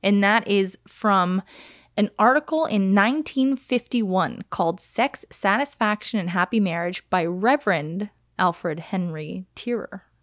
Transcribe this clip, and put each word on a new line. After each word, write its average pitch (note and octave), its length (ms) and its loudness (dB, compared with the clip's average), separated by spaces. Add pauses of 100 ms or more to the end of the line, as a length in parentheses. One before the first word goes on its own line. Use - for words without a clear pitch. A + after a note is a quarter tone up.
And G3+ 220 4
that G#3+ 240 4
is G3 280 0 (100)
from F#3+ 560 2 (540)
an G#3 220 2
article D4 480 4
in F#3+ 280 2
nineteen C4 640 2
fifty-one G#3 920 -2
called F3 300 -2
Sex, - 500 -4
Satisfaction, G#3+ 880 -2
and F3 100 -4
Happy F#3 300 0
Marriage F3 500 -4
by F3+ 140 2
Reverend F#3 840 0 (280)
Alfred E3+ 420 -2
Henry F3 680 -6 (100)
Tierer. A3 460 -6 (200)